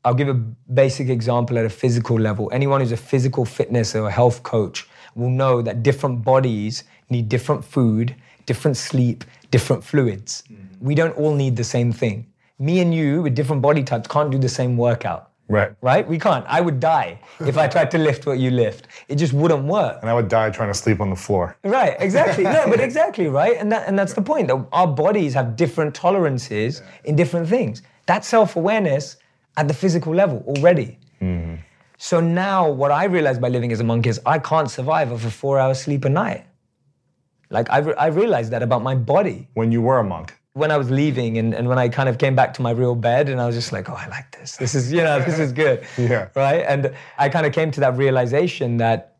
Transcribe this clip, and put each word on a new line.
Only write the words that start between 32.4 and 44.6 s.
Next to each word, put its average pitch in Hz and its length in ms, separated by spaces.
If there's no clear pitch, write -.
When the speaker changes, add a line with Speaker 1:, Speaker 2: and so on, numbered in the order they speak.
Speaker 1:
what 139 200
I 151 140
realized 151 380
by 123 80
living 120 200
as 110 100
a 117 40
monk 117 220
is 113 180
I 156 140
can't 156 320
survive 135 420
off 113 140
a 110 40
four-hour 135 440
sleep 135 320
a - 20
night. - 380
Like, 117 200
I 135 80
re-, 147 160
I 147 120
realized 160 460
that 117 100
about 120 200
my 131 120
body. 135 600
Speaker 2:
When 113 160
you 117 120
were 127 160
a 110 60
monk? 90 300
Speaker 1:
When 151 160
I 151 60
was 131 120
leaving 127 500
and, 113 140
and 120 160
when 127 120
I 120 80
kind 131 200
of 120 100
came 135 180
back - 180
to 127 80
my 120 80
real 123 240
bed 120 340
and 127 120
I 120 60
was 120 100
just 120 160
like, - 180
"Oh, 127 40
I - 120
like - 320
this. - 180
This 131 200